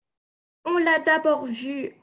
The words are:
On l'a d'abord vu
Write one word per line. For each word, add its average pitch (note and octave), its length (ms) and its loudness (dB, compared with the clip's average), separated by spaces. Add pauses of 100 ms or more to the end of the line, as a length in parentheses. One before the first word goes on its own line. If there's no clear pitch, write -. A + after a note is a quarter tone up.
(640)
On F4 140 0
l'a E4 200 4
d'abord D#4 480 2
vu B3+ 560 -8